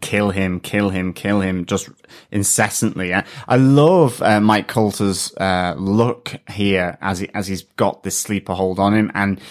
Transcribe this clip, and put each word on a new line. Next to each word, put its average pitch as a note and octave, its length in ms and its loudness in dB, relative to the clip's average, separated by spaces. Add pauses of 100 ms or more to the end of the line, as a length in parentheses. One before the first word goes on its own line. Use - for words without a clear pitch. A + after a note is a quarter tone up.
"Kill G#2 300 0
him, F#2 280 -2
kill G#2 300 -2
him, F#2 240 -4
kill G2+ 260 -2
him," F#2 240 -2
just G2 240 -4 (420)
incessantly. G2+ 840 -2
I, G2 100 0 (240)
I A2+ 80 4
love, C#3+ 640 4
uh, G#2+ 180 4
Mike G#2+ 300 2
Colter's, G2+ 720 0
uh, F2+ 400 0
look A2 560 0 (160)
here F#2 500 0
as F#2 200 -4
he, G2 120 -8
as G2+ 140 -6
he's F#2+ 160 -8
got - 400 -2
this F#2 160 -6
sleeper G2+ 340 -4
hold F#2 260 -2
on G2+ 140 2
him, G#2+ 220 2
and G2 260 -2 (100)